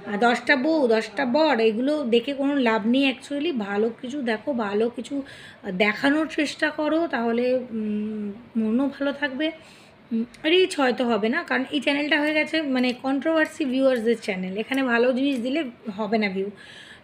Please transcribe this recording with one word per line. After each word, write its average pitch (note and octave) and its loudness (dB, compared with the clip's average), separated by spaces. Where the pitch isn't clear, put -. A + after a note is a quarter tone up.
আর G#3 -4
দশটা A#3+ 2
বউ, C#4+ 2
দশটা A3 0
বর, C#4 2
এগুলো B3 2
দেখে A#3 2
কোনো C#4 0
লাভ A3 2
নেই C4 4
actually। C#4+ -4
ভালো G#3 0
কিছু C4 -8
দেখো, A#3 -2
ভালো A3 0
কিছু C4+ -8
দেখানোর C4+ 2
চেষ্টা D4+ 0
করো, D#4 0
তাহলে, A#3 0
উম, G#3+ -4
মনও A3+ 2
ভালো C#4 -4
থাকবে। C#4+ -4
উম, A3+ 0
reach F4+ 2
হয়তো B3+ 2
হবে A3+ 2
না, D#4+ -2
কারণ B3+ -2
এই D4+ -2
চ্যানেলটা D4 0
হয়ে D4+ 0
গেছে D#4 0
মানে B3+ 0
controversy D#4 0
ভিউয়ার্সদের B3+ 2
channel। F#3 -4
এখানে C4 -2
ভালো B3 4
জিনিস C4+ 0
দিলে C4 -2
হবে G#3+ -2
না G#3 2
view, F#3+ -4